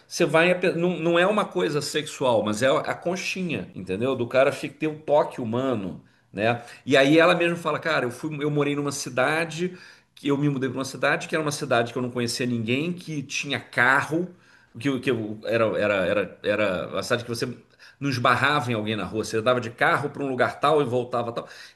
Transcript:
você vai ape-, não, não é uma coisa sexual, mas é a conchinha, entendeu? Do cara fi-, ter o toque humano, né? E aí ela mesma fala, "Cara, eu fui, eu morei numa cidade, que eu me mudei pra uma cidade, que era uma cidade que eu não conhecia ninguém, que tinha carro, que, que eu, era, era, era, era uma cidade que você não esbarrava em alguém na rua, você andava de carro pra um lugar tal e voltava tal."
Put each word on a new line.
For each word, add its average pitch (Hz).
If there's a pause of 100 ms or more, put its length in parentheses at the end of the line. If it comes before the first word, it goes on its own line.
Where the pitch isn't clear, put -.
você -
vai 160
ape-, 180
não, 170
não 170
é 175
uma 202
coisa 156
sexual, 131
mas 104
é 131
a 135
conchinha, 175
entendeu? 101
Do 117
cara 135
fi-, 143
ter -
o 151
toque 147
humano, 113 (280)
né? 113 (240)
E 127
aí 139
ela 170
mesma 170
fala, 156
"Cara, 151
eu 120
fui, 147
eu 147
morei 143
numa 143
cidade, 156 (380)
que -
eu 143
me 147
mudei 131
pra 123
uma 135
cidade, 143
que -
era 160
uma 147
cidade 123
que -
eu 127
não 123
conhecia 120
ninguém, 123
que 156
tinha 139
carro, 139 (480)
que, 131
que 135
eu, 107
era, 113 (120)
era, 104 (120)
era, 95
era 95
uma 85
cidade 117
que -
você 120 (520)
não 139
esbarrava 127
em -
alguém 107
na 101
rua, 104
você 113
andava 120
de 113
carro 143
pra 139
um 139
lugar 123
tal 147
e 143
voltava 117
tal." - (280)